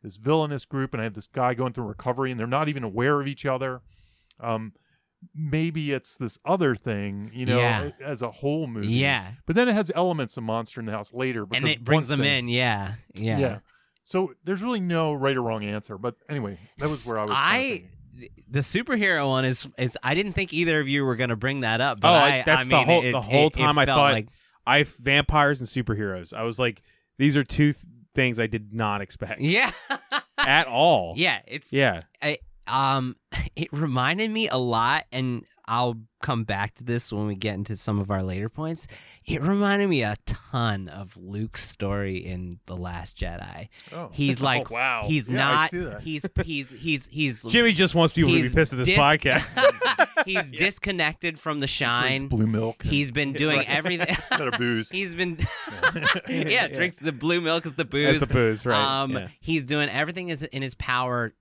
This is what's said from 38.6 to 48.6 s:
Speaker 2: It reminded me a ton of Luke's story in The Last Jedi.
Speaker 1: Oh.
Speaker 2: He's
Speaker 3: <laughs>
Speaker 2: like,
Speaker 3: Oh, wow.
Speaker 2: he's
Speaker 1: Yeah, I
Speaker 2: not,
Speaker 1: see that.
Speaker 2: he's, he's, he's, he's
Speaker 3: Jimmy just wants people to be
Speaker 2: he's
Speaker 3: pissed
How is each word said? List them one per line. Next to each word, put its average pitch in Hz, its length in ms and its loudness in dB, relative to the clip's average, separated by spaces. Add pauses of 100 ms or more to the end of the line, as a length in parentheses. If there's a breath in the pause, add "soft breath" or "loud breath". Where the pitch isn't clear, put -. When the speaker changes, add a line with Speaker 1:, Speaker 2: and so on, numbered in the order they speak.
Speaker 2:
It 156 160 -4
reminded 202 460 2
me 143 140 2
a 104 140 -2 (100)
ton 104 640 -4
of 92 280 -14
Luke's 101 460 -8
story 98 640 -4
in 90 420 -8
The 90 100 -10
Last 87 420 -10
Jedi. 90 500 -8 (240 loud breath)
Speaker 1:
Oh. 160 200 -10
Speaker 2:
He's 135 280 0
Speaker 3:
<laughs> - 20 0
Speaker 2:
like, 131 280 2
Speaker 3:
Oh, 113 40 -8
wow. 120 320 0
Speaker 2:
he's 135 220 0
Speaker 1:
Yeah, 123 80 -2 (100)
I 143 60 4
Speaker 2:
not, 156 180 4
Speaker 1:
see 175 80 -6
that. 143 240 -8
Speaker 2:
he's, 156 240 -6 (160)
he's, 147 300 -6
he's, 139 340 -2
he's 139 380 -2
Speaker 3:
Jimmy 233 300 6
just 175 200 4
wants 165 200 4
people 165 160 6
to 170 60 6
be 160 60 4
Speaker 2:
he's 131 120 0
Speaker 3:
pissed 156 180 4